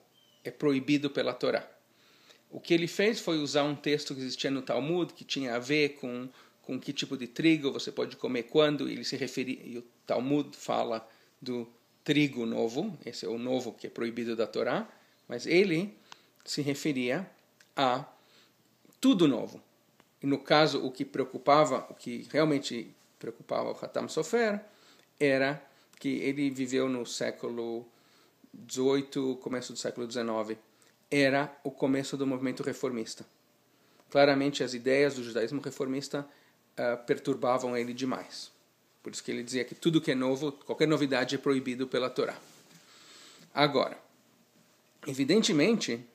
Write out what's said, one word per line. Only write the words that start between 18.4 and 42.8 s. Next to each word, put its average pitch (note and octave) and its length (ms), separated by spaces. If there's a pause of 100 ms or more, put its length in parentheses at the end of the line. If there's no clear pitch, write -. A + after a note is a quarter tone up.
tudo G3+ 260
novo. G#2+ 320 (600)
E C3+ 60
no C#3 100
caso, D3 480
o C3 60
que C#3 120
preocupava, C3 840
o - 60
que A#2 360
realmente C#3 640 (220)
preocupava A#2 540
o - 120
Hatam A#2+ 240
Sofer, G#3 540 (580)
era C#3 400 (400)
que C#3 200
ele C#3 320
viveu C3 360
no B2+ 160
século A#2 800 (720)
dezoito, C3 840
começo B2 320
do A#2 40
século A#2+ 300
dezenove. A2+ 500 (540)
Era C#3+ 500
o - 80
começo C3+ 460
do C#3 100
movimento C3 380
reformista. B2 640 (840)
Claramente, C#3+ 540
as B2+ 100
ideias C3 420
do B2+ 100
judaísmo A#2 340
reformista, C#3 640 (520)
ah, A#2+ 180
perturbavam B2 800
ele B2 180
demais. B2 600 (500)
Por A#2 80
isso - 100
que - 80
ele A#2+ 140
dizia A#2+ 220
que - 100
tudo E3 240
que D#3 120
é C3+ 40
novo, C3 380
qualquer - 340
novidade C3+ 480
é - 20
proibido C3 480
pela B2+ 240
Torá. - 300 (1120)